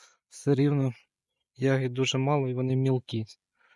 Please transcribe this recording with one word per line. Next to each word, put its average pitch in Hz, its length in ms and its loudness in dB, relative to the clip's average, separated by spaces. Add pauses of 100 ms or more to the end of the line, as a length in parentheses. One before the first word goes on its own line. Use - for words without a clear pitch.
(280)
все - 260 -2
рівно 139 380 2 (640)
ягід 131 380 0
дуже 131 240 0
мало 139 300 0
і 123 60 -4
вони 131 220 0
мілкі. 131 480 0 (520)